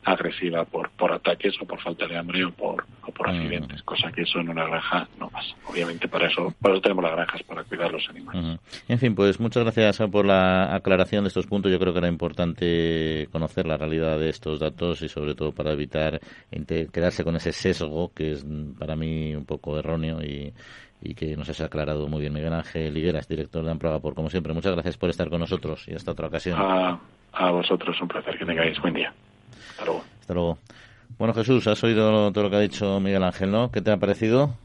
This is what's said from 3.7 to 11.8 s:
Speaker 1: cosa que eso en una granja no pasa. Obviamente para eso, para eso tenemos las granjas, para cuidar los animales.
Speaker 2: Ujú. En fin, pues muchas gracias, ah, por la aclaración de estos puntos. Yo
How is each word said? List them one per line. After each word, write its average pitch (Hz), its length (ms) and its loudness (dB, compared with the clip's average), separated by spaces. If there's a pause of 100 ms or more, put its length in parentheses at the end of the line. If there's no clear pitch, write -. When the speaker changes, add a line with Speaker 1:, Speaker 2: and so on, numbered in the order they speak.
Speaker 1:
cosa - 300 -4
que 87 100 -4
eso 85 160 -2
en 82 120 -2
una 82 140 -2
granja 82 440 -2 (100)
no - 100 -8
pasa. - 280 -12 (120)
Obviamente 85 380 -4
para 87 220 0
eso, 87 340 -2
para 95 120 6
eso 95 80 2
tenemos 95 200 4
las 82 100 2
granjas, 82 300 -2
para - 220 -10
cuidar 85 280 -4
los - 160 -6
animales. - 360 -6
Speaker 2:
Ujú. 82 140 -4 (280)
En 120 140 2
fin, 120 160 4
pues 98 240 6
muchas 117 240 2
gracias, 110 360 4
ah, 110 60 4
por 101 180 4
la 92 520 6
aclaración 95 480 4
de 95 40 2
estos - 200 -2
puntos. 98 240 2
Yo 90 80 4